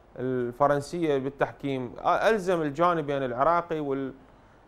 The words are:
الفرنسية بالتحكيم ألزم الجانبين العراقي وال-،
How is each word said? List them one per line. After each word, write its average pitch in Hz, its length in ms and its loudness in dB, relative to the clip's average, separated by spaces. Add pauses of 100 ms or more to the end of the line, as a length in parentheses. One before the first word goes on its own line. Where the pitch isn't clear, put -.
(180)
الفرنسية 139 1000 0
بالتحكيم 135 760 -4 (140)
ألزم 180 560 2
الجانبين 147 600 0
العراقي 156 580 0
وال-، 135 320 -4 (560)